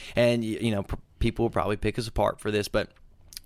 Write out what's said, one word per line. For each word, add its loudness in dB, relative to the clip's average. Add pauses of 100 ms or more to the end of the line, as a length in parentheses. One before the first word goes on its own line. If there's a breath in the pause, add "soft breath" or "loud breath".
(160 loud breath)
And, 4
y-, -2
you 0
know, 0
pr-, -6 (240)
people 2
will 0
probably 0
pick -2
us -4
apart 0
for -2
this, 0
but -2 (560)